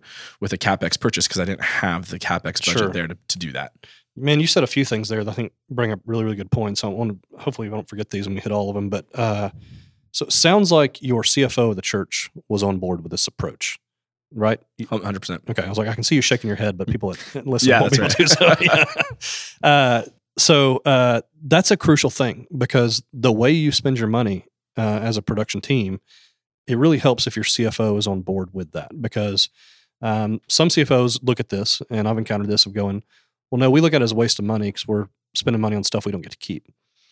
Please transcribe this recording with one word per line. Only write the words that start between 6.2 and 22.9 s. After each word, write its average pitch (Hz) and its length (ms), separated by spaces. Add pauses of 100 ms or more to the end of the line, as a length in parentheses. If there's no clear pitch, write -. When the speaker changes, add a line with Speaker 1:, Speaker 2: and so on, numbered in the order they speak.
Speaker 2:
really 110 120
good 98 160
points. 107 300
So 107 80
I 98 40
wanna, 107 220 (220)
hopefully 120 320
we 107 60
don't 107 120
forget 101 220
these 101 160
when 98 100
we 98 60
hit 104 100
all 101 180
of 101 60
them. 101 140
But, 98 240
uh, 104 360 (640)
so - 140
it - 80
sounds 185 380
like 151 320
your 123 200
C - 200
F 123 160
O 117 100
of 104 60
the 92 80
church - 480 (180)
was 101 140
on 98 160
board 90 240
with 82 80
this - 160
approach, - 500 (560)
right? 110 260 (200)
You 113 80
Speaker 1:
Hun-, 107 160
hundred 101 160
percent. - 280
Speaker 2:
Okay. 110 140
I 90 80
was 104 80
like, 107 100
"I 113 60
can 113 100
see 160 120
you 135 80
shaking - 240
your 104 100
head, 104 220
but 92 80
people 104 260
that - 340
<laughs> - 0
listen 127 220
Speaker 1:
Yeah, 120 120
Speaker 2:
won't 131 120
be 131 60
Speaker 1:
that's 160 420
Speaker 2:
able 175 60
Speaker 1:
right. 160 100
Speaker 2:
to." 175 80
So, 175 80
yeah. 156 120 (760)
<laughs> - 20
Uh, 131 400 (360)
so, 139 440
uh, 123 380 (240)
that's 160 240
a 202 80
crucial 147 320
thing 120 380 (100)
because 120 460 (100)